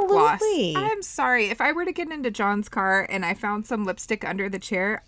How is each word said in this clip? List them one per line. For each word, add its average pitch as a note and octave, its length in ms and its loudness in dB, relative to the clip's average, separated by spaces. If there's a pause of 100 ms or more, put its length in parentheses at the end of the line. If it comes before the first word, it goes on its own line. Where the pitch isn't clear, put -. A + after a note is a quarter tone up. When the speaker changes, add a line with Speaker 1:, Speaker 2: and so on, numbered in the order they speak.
Speaker 1:
gloss. G4 280 6
Speaker 2:
Absolutely. G4 420 2
Speaker 1:
I'm G#4 240 0
sorry. B3 460 2
If G#3+ 120 -4
I C#4 140 2
were E4+ 120 -2
to F4+ 60 -2
get E4 180 -6
into C#4+ 220 -4
John's G#3 380 0
car F#3+ 400 2
and F#3+ 160 -4
I F3+ 80 -2
found G#3 340 -4
some G#3+ 160 -2
lipstick G3 400 -4
under G3 240 -4
the F#3+ 120 -6
chair, G3+ 480 -2